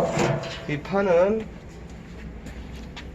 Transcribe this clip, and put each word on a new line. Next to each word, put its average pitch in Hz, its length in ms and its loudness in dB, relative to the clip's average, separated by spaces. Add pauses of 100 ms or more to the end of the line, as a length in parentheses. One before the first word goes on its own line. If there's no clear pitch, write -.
(680)
비판은 190 760 4 (1700)